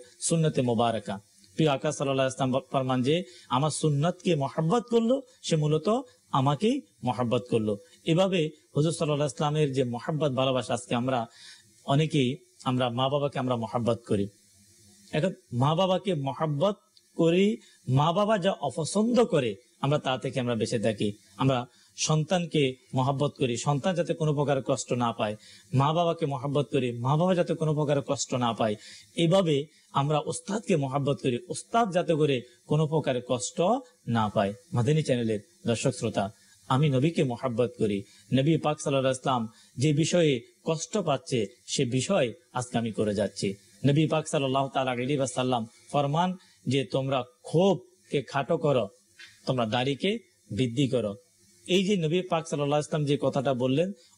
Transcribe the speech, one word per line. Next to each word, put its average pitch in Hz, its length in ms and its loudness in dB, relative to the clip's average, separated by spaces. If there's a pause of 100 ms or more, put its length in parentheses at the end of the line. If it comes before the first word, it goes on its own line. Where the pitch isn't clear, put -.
(200)
সুন্নতে 156 420 0
মোবারকা। 113 600 0 (340)
প্রিয় 156 140 4
আকা 139 220 0
সাল্লাল্লাহু 135 360 0
আলাইহি 127 160 -4
ওয়াসাল্লাম 131 180 0 (100)
ফরমান 131 300 0
যে, 156 220 2 (260)
"আমার 139 200 0
সুন্নতকে 156 680 0
মহব্বত 160 540 0
করলো, 233 320 2 (200)
সে - 140 -2
মূলত 156 340 2 (420)
আমাকেই 147 500 2 (220)
মহব্বত 123 480 -2
করলো।" 107 260 2 (260)
এভাবে 175 460 2 (260)
হুজুর 151 160 2
সাল্লাল্লাহু 156 220 -2
আলাইহি 147 300 -2
ওয়াসাল্লামের 151 300 0
যে 131 100 2
মহব্বত 139 480 -2
ভালোবাসা, 131 420 0
আজকে 123 220 -4
আমরা 123 300 0 (600)
অনেকেই, 143 520 2 (260)
আমরা 127 260 0
মা 127 200 0
বাবাকে 143 300 -2
আমরা 127 160 0
মহব্বত 117 520 -2
করি। 101 200 0 (840)
এখন 170 220 0 (200)
মা 135 220 2
বাবাকে 185 380 0
মহব্বত 151 640 -2 (400)
করি, 185 420 4 (320)
মা 143 220 4
বাবা 208 260 2
যা 190 140 0
অপছন্দ 208 720 0
করে 131 320 0 (260)
আমরা 143 180 2
তা 131 180 -2
থেকে 127 220 -6
আমরা 120 160 0
বেঁচে 113 240 -2
থাকি। 104 320 0 (260)
আমরা 131 280 0 (320)
সন্তানকে 156 760 0 (200)
মহব্বত 135 440 0
করি, 120 200 -2
সন্তান 147 380 -2
যাতে 165 180 -2
কোনো 151 200 0
প্রকার 139 320 0
কষ্ট - 280 -2
না 120 180 0
পায়, 107 240 -4 (380)
মা 139 200 2
বাবাকে 165 320 0
মহব্বত 139 460 -2
করি, 127 200 0
মা 123 260 0
বাবা 180 180 2
যাতে 170 180 0
কোনো 156 200 -2
প্রকার 143 280 0
কষ্ট 135 320 -4
না 123 200 0
পায়। 107 220 -2 (400)
এভাবে 165 500 2 (260)
আমরা 147 280 0
ওস্তাদকে 196 560 -4
মহব্বত 139 480 0
করি, 123 140 0 (120)
ওস্তাদ 226 420 -2
যাতে 165 220 0
করে 143 280 0 (260)
কোনো 151 200 2
প্রকার 143 400 0
কষ্ট 127 340 -2 (460)
না 113 220 2
পায়। 101 240 0 (200)
মাদানী 143 300 2
চ্যানেলের 117 360 0 (280)
দর্শক 120 240 0
শ্রোতা, 104 400 -2 (360)
আমি 143 220 2
নবীকে 147 340 2
মহব্বত 120 540 -2
করি। 104 260 0 (300)
নবী 143 240 2
পাক 151 240 -2
সাল্লাল্লাহু 135 340 0
আলাইহি - 140 -4
ওয়াসাল্লাম 117 180 0 (300)
যে 147 160 2
বিষয়ে 156 460 2 (240)
কষ্ট 160 340 -4
পাচ্ছে, 135 480 -2 (200)
সে - 200 -2
বিষয় 127 480 0 (200)
আজকে - 240 -4
আমি 113 140 -2
করে 104 240 0
যাচ্ছি। 98 380 -2 (340)
নবী 147 200 4
পাক 156 200 -2
সাল্লাল্লাহু 139 460 0
তাআলা 131 180 0
আলাইহি 127 260 -2
ওয়াসাল্লাম 127 500 -2 (240)
ফরমান 151 440 0 (320)
যে, 131 180 0
"তোমরা 135 380 -2 (200)
খোপকে - 800 0
খাটো 143 360 -2
করো, 131 300 0 (580)
তোমরা 127 200 0
দাড়িকে 131 520 -2 (340)
বৃদ্ধি 123 360 0
করো।" 107 280 -2 (520)
এই 185 180 2
যে 208 100 2
নবী 170 260 0
পাক 170 260 -2
সাল্লাল্লাহু 147 160 -2
আলাইহি 143 100 0
ওয়াসাল্লাম 151 320 0
যে 143 160 2
কথাটা 139 320 0
বললেন, 131 380 0 (260)